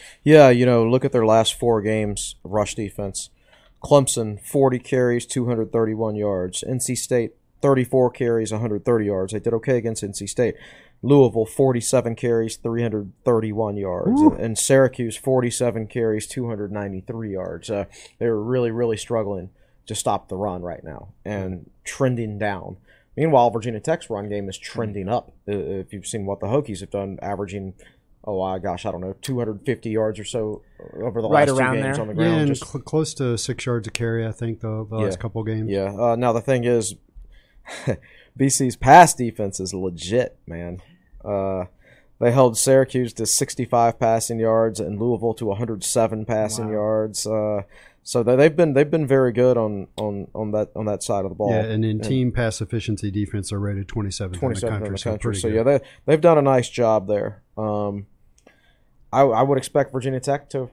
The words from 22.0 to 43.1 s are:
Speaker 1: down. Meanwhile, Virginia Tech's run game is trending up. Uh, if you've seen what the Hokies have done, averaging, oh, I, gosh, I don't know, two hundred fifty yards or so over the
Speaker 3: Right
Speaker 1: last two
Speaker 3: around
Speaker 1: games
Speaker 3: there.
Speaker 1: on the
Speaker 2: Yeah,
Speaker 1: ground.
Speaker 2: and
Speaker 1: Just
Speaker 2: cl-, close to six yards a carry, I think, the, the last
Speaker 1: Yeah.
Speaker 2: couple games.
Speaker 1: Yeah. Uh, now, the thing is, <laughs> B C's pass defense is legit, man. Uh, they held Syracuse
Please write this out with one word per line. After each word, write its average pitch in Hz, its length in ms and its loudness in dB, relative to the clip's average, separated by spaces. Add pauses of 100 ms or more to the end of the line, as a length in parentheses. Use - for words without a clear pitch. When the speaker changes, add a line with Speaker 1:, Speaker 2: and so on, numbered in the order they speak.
Speaker 1:
down. 95 380 -6 (380)
Meanwhile, 131 360 4
Virginia 110 280 -6
Tech's - 300 -4
run 104 200 -6
game 101 200 -6
is - 80 -10
trending 104 500 -6
up. - 260 -4 (140)
Uh, 101 60 -4
if 95 400 -6
you've 95 140 -12
seen 101 180 -6
what 98 140 -4
the 104 80 -6
Hokies 110 340 -2
have 98 100 -16
done, 98 320 -6
averaging, 95 500 -8 (500)
oh, 98 180 -4
I, 95 180 -4
gosh, 90 260 -6
I 101 60 -6
don't 85 100 -8
know, 95 200 -8
two 127 180 -4
hundred 107 260 -6
fifty 113 240 -4
yards 107 300 -2
or 101 60 -14
so 107 360 -6 (400)
over 113 220 -4
the 113 60 0
Speaker 3:
Right 147 180 4
Speaker 1:
last 135 80 2
two - 20 0
Speaker 3:
around 131 240 0
Speaker 1:
games 135 160 -4
Speaker 3:
there. 117 100 -4
Speaker 1:
on - 0 -
the - 60 -8
Speaker 2:
Yeah, 165 160 2
Speaker 1:
ground. 160 120 2
Speaker 2:
and 147 80 2
Speaker 1:
Just - 220 -4
Speaker 2:
cl-, 135 120 -10
close 156 320 -2
to 123 220 -2
six - 280 -6
yards 117 220 -2
a 110 40 -12
carry, 113 360 -2
I 107 40 -6
think, 113 280 -8
the, 110 280 -6
the 110 80 -8
last 104 180 0
Speaker 1:
Yeah. 90 40 -6
Speaker 2:
couple 110 260 -6
games. 110 280 -4
Speaker 1:
Yeah. 98 280 -2
Uh, 117 160 2
now, 120 160 2
the 117 100 0
thing 127 220 0
is, 117 300 2 (920)
<laughs> 107 120 -2 (400)
B 135 120 4
C's 131 280 0
pass 160 360 10
defense 107 460 -6
is 92 140 -6
legit, 92 640 -4 (100)
man. 87 340 -12 (440)
Uh, 98 400 -4 (540)
they 120 120 2
held 123 260 4
Syracuse 131 560 2